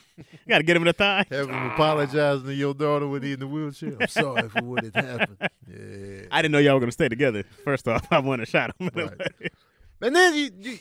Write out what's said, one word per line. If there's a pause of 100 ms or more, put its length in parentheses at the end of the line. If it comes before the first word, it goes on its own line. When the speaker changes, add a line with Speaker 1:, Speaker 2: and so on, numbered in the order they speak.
(180)
Speaker 1:
You (240)
gotta
get
him
in
the
thigh.
Speaker 2:
Have
him
Speaker 1:
Ah!
Speaker 2:
apologizing
to
your
daughter
when
he
in
the
wheelchair.
"I'm
sorry
for
what
had
happened."
Speaker 1:
<laughs> (200)
Speaker 2:
Yeah.
Speaker 1:
I
didn't
know
y'all
were
gonna
stay
together. (220)
First
off,
<laughs>
I
wanna
shot
him.
Speaker 2:
Right. (920)
And
then
you,
you,